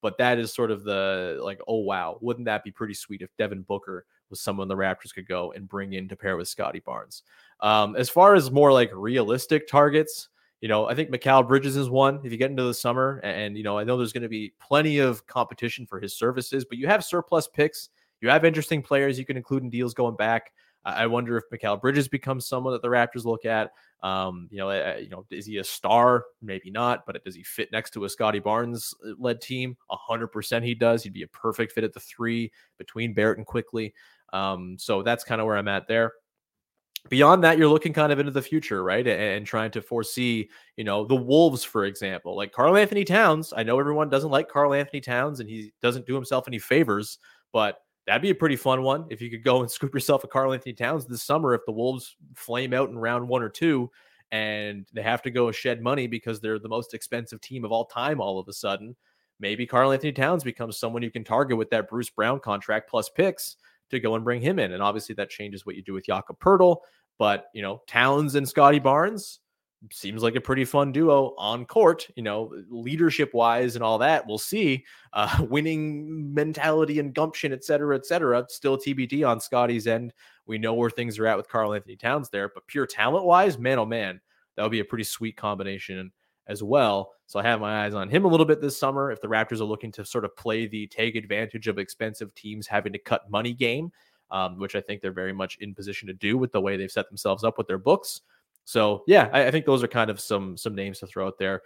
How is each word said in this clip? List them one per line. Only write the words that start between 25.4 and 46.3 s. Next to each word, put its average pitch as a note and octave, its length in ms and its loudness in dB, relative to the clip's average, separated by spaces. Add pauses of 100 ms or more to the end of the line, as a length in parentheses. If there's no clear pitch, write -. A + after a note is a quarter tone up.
he G#2+ 120 -8
a F#2+ 60 -6
star? A#2+ 600 4 (180)
Maybe F#2+ 300 -12
not, A#2+ 340 -2
but - 180 -10
does F#2 120 -12
he E2+ 80 -20
fit - 260 -8
next A2 220 -8
to G2+ 120 -8
a G2 40 -6
Scotty G#2+ 320 -2
Barnes-led A#2 1000 -4
team? B2+ 360 -8 (140)
A A2+ 60 -8
hundred A2+ 320 -6
percent A#2 360 -4
he A#2+ 100 -2
does. A#2 300 2
He'd G2 80 -12
be F2+ 100 -12
a E2 60 -14
perfect A2+ 440 -4
fit A2+ 120 -2
at G#2+ 80 -2
the A2+ 80 -18
three A#2 500 -6 (280)
between A2+ 360 -8
Barrett G#2+ 240 2
and G#2+ 80 -12
Quickley. A2+ 480 -6 (380)
Um, F#2 440 -6
so G2 280 -2
that's A#2 200 0
kinda A2 200 -2
where A2 120 0
I'm G2+ 120 -2
at G2 180 -2
there. A2+ 280 2 (920)
Beyond D#3 360 8
that, D#3+ 140 8
you're D#3 100 8
looking D#3 240 4
kind D3+ 200 4
of C#3 60 2
into C#3+ 140 0
the C3+ 100 0
future, C3 400 -2
right? G2 240 0
And, A#2 140 2
and G#2 260 -2
trying A2 240 -2
to A2 120 -6
foresee, A#2 680 -2 (260)
you - 80 -8
know, G#2 200 -2
the B2+ 120 2
Wolves, C3+ 480 6
for G#2 200 -2
example. F#2+ 520 -6
Like, G2 160 -6
Karl D#3 240 6
Anthony G3+ 280 4
Towns, E3+ 520 4
I - 60 -2
know A#2 180 2
everyone D3+ 300 0
doesn't C#3 200 0
like C#3+ 180 2
Karl C#3+ 260 2
Anthony C#3 260 -2
Towns, B2+ 400 -4
and G#2+ 80 -10
he A2 320 -12
doesn't B2 260 0
do B2+ 80 -4
himself C3 340 -2